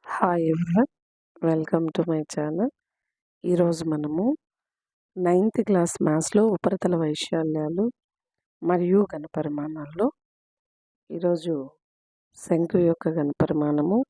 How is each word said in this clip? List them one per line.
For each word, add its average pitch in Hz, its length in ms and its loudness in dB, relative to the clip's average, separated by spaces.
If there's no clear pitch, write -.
Hi 175 220 2
everyone, 170 380 2
welcome 160 380 0
to 170 140 -2
my 156 100 0
channel. 160 340 -2
ఈరోజు 170 380 0
మనము 151 320 -2
నైన్త్ 185 420 2
క్లాస్ 175 260 2
మ్యాథ్స్‌లో 160 360 2
ఉపరితల 180 480 0
వైశాల్యాలు 156 840 -2
మరియు 180 300 4
ఘనపరిమాణాల్లో 151 920 -4
ఈరోజు 170 380 0
శంకు 170 340 2
యొక్క 165 320 0
ఘనపరిమాణము 147 760 0